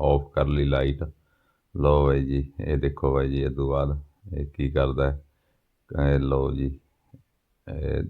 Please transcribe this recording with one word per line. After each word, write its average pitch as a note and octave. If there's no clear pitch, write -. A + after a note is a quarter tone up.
ਆਫ C#2+
ਕਰ C#2+
ਲਈ C#2+
ਲਾਈਟ। C#2
ਲਓ D2
ਬਾਈ C#2
ਜੀ, C#2
ਇਹ D2+
ਦੇਖੋ C#2
ਬਾਈ C2+
ਜੀ, C#2
ਇਹ C2+
ਤੋਂ C#2
ਬਾਅਦ C#2+
ਇਹ D2
ਕੀ C#2+
ਕਰਦਾ C#2
ਹੈ। C#2+
ਇਹ C#2
ਲਓ C2+
ਜੀ, C2+
ਇਹ C#2